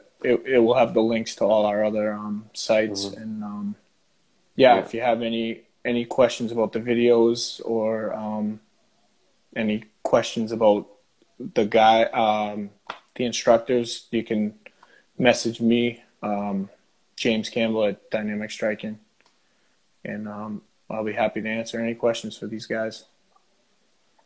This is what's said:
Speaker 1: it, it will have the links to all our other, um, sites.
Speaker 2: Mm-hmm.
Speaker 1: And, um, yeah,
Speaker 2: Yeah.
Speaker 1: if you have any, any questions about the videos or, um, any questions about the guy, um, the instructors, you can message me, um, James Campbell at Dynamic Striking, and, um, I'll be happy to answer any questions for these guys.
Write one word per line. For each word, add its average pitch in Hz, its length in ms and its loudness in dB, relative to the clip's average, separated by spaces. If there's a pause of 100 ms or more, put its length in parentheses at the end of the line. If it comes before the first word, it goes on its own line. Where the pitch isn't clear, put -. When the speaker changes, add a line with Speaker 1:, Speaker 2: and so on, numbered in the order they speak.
(220)
Speaker 1:
it, 120 240 2
it 131 120 4
will 117 160 6
have 120 180 4
the 113 100 2
links 113 340 -2
to - 100 -2
all 107 180 4
our 104 200 2
other, 107 280 0
um, 104 400 -8
sites. 107 540 0
Speaker 2:
Mm-hmm. 98 160 -10
Speaker 1:
And, 107 220 -8
um, 104 300 -8 (840)
yeah, 127 180 8
Speaker 2:
Yeah. - 80 4
Speaker 1:
if - 100 -12
you 113 80 -6
have 120 220 0
any, 113 400 -4 (240)
any 120 180 0
questions 117 480 0
about 113 200 0
the 110 80 -4
videos 120 840 2
or, 110 480 -2
um, 107 480 -6 (960)
any 107 280 -2 (180)
questions 113 500 0
about 107 340 2 (680)
the 113 100 2
guy, 113 400 6
um, 107 680 0 (440)
the 123 100 -4
instructors, 117 840 2
you 113 140 0
can 107 300 -2 (640)
message 120 440 2
me, 120 420 2 (180)
um, 101 480 -4 (460)
James 113 340 -2
Campbell 110 360 0
at 101 260 -4
Dynamic 107 400 -4
Striking, 107 480 -6 (1040)
and, 107 240 -10
um, 104 340 -10 (280)
I'll 110 140 -4
be 107 80 -4
happy 110 280 -2
to 107 80 -4
answer 113 300 -4
any 117 160 -2
questions 117 420 -2
for 113 120 -10
these 110 180 -10
guys. 110 380 -6 (1200)